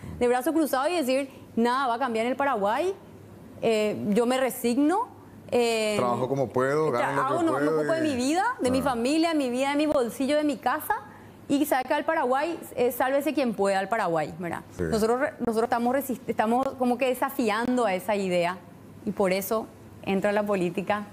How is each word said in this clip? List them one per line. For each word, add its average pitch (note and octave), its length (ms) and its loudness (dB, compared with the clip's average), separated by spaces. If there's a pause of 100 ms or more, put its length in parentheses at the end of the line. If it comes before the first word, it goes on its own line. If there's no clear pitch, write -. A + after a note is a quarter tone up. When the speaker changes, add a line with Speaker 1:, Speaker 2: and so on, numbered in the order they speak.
(200)
Speaker 1:
de A#3+ 80 4
brazos B3 260 2
cruzados C#4+ 360 2
y F4+ 80 0
decir, C4+ 320 0 (260)
"Nada B3 320 2
va A#3 80 0
a A#3+ 40 -2
cambiar A3+ 260 0
en B3 60 0
el C4 60 -2
Paraguay, C4+ 560 0 (680)
eh, G#3+ 360 2 (120)
yo A3+ 160 4
me C4 120 0
resigno, C#4 680 2 (440)
eh, A3+ 460 0
Speaker 2:
Trabajo B2 300 0
como C3 220 0
puedo, C#3+ 420 2
Speaker 1:
tra-, A#2+ 80 0
Speaker 2:
gano - 160 0
lo - 60 0
que - 60 0
Speaker 1:
hago, E4 160 0
no, E4 100 2
me C#4 60 0
Speaker 2:
puedo D4+ 200 2
Speaker 1:
ocupo D4+ 140 0
de D#4+ 60 0
Speaker 2:
y D#4 120 0
Speaker 1:
mi C4 40 -2
vida, C#4+ 280 0 (160)
de B3+ 120 0
mi C4 80 2
Speaker 2:
Ah. A#3+ 40 -4
Speaker 1:
familia, C#4+ 520 2
mi C#4 160 0
vida, C4 180 0
de C#4+ 60 0
mi D4+ 100 2
bolsillo, C4+ 520 0
de D4+ 60 0
mi C#4+ 140 0
casa, D4+ 380 -2 (520)
y C#4+ 180 2
sabe C4 180 0
que B3+ 100 -2
al D4 120 0
Paraguay, D4+ 520 0 (180)
eh, B3 160 2
sálvese C#4 440 0
quien B3 180 2
pueda G3 240 2
al F#3+ 120 -2
Paraguay", E3+ 500 0
¿verdad? F3 220 -6 (140)
Speaker 2:
Sí. - 80 -4
Speaker 1:
Nosotros A3 360 2
re-, D4 200 -2
nosotros A3+ 260 0
estamos A#3+ 300 2
resist-, C4+ 320 -4
estamos A#3 400 2 (120)
como B3 180 0
que C4 100 0
desafiando B3 800 0
a G3 80 2
esa F#3 220 0
idea, F3+ 420 0 (480)
y G#3+ 60 -4
por F#3 220 2
eso A3 340 -2 (340)
entro G3 300 0
a - 20 0
la G#3 100 2
política G3+ 680 -2